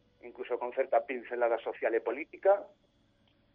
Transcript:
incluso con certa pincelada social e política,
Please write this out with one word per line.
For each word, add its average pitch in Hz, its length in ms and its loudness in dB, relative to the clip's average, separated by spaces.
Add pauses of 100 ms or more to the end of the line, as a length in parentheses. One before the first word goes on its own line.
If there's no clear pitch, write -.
(200)
incluso 120 400 -8
con 123 160 -4
certa 131 320 4
pincelada 120 560 0
social 113 320 0
e 113 80 0
política, 151 560 2 (960)